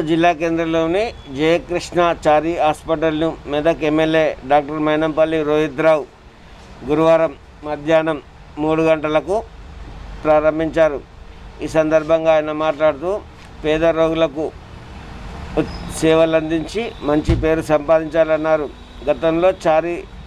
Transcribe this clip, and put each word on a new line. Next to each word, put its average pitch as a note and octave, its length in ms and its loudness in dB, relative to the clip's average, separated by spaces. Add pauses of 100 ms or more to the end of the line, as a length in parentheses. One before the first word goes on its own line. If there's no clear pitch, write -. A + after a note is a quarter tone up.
జిల్లా E3 240 2
కేంద్రంలోని E3 680 0 (360)
జయకృష్ణ E3 600 0 (260)
చారి D#3 300 4
హాస్పిటల్ను D#3 720 0 (180)
మెదక్ D3 420 0
ఎమ్మెల్యే D#3+ 340 2 (280)
డాక్టర్ D3 360 2
మైనంపల్లి D#3 520 0 (100)
రోహిత్ D3+ 380 0
రావు D#3 180 4 (840)
గురువారం D#3+ 440 4 (320)
మధ్యాహ్నం D3+ 540 0 (400)
మూడు D#3 240 0
గంటలకు D#3 540 0 (880)
ప్రారంభించారు. D#3 760 2 (640)
ఈ D3+ 60 -6
సందర్భంగా D#3+ 680 2
ఆయన D3+ 180 0 (120)
మాట్లాడుతూ, D3+ 460 0 (540)
పేద D#3 200 2 (140)
రోగులకు D#3+ 480 0 (1120)
ఉత్-, - 180 -4 (240)
సేవలు D#3+ 360 4
అందించి D#3+ 460 -4 (200)
మంచి D3 340 0
పేరు D#3+ 260 0 (100)
సంపాదించాలన్నారు. D#3 920 2 (420)
గతంలో D#3+ 400 2 (180)
చారి E3 300 2 (300)